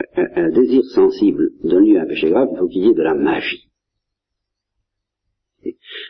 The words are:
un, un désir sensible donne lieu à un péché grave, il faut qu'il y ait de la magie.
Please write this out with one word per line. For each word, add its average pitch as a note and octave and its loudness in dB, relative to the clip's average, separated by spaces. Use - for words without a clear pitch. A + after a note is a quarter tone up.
un, F3 -2
un E2+ -2
désir B2 2
sensible F#2+ 2
donne F2+ 2
lieu G#2 4
à E2 -4
un D#2 -6
péché D2+ -4
grave, A#2 0
il - -10
faut F#2 -2
qu'il F2+ -2
y A2+ 4
ait A2+ 4
de - -2
la D#3+ 0
magie. - -4